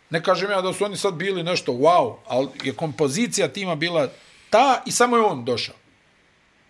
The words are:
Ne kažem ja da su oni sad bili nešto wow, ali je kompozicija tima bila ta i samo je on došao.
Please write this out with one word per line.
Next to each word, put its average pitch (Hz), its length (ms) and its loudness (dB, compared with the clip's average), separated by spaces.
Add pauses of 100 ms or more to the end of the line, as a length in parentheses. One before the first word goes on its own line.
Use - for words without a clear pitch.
Ne 160 140 -4
kažem 190 280 0
ja 190 100 0
da 185 120 -2
su 202 120 -2
oni 202 120 -6
sad 202 160 -2
bili 180 300 -4
nešto 165 280 -2
wow, 147 440 4 (120)
ali 131 200 -2 (160)
je 131 100 -4
kompozicija 160 760 -2
tima 185 280 -4
bila 156 340 0 (400)
ta 247 360 4
i - 60 -8
samo 240 240 2
je 226 80 4
on 147 220 0
došao. 120 300 -4 (960)